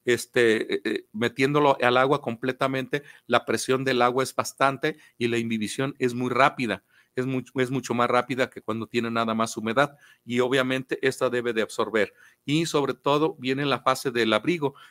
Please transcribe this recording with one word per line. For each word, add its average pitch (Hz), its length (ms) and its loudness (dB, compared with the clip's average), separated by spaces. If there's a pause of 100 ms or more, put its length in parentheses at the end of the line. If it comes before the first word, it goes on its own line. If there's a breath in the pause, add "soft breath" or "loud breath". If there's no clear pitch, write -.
Este, 117 720 2
eh, - 100 -4
eh, 110 280 -4
metiéndolo 135 680 2
al 123 140 4
agua 135 260 2
completamente, 131 800 -4 (240 loud breath)
la 120 180 2
presión 131 400 0
del 131 160 2
agua 123 220 2
es 127 120 -6
bastante 135 640 -2 (220 soft breath)
y 117 100 0
la 117 100 0
inhibición 117 600 -4
es 123 160 0
muy 123 160 -2
rápida. 123 540 2 (300 soft breath)
Es 127 120 -2
much-, 131 240 -4 (100)
es 127 100 0
mucho 127 220 -4
más 120 160 2
rápida 123 400 0
que - 140 -18
cuando 110 240 -6
tiene 117 240 -2
nada 113 240 -2
más 113 240 -2
humedad 113 400 0 (260 soft breath)
y 120 160 -2
obviamente 131 640 0
esta 127 220 0
debe 120 240 -2
de 110 80 -2
absorber. 107 540 -2 (320 soft breath)
Y 156 180 0
sobre 139 300 0
todo 147 440 0
viene 135 280 -2
la 123 140 0
fase 131 300 -2
del 113 220 2
abrigo, 143 420 0 (160 loud breath)